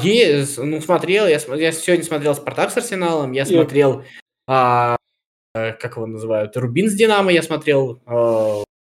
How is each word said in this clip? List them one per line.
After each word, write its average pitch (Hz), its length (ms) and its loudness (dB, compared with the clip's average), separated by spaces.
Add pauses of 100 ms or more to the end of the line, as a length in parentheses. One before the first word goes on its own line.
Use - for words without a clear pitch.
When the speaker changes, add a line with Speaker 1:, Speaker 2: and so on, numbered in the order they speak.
Speaker 1:
ес-, 160 640 2
ну, 156 160 -4
смотрел, 180 480 0
я 151 120 4
см-, 143 220 -6
я 160 120 0
сегодня 175 320 0
смотрел 147 300 -2
«Спартак» 151 360 -4
с - 60 -2
«Арсеналом», 170 560 -2
я 135 100 0
Speaker 2:
И - 20 -2
Speaker 1:
смотрел, 139 580 2 (440)
а, 123 480 2 (600)
э, 110 180 -4
как 117 240 -10
его 113 100 -8
называют, 110 500 -4
«Рубин» 127 320 0
с 202 60 -4
«Динамо» 202 360 2
я 165 120 2
смотрел, 139 640 -2
э, 113 560 0 (180)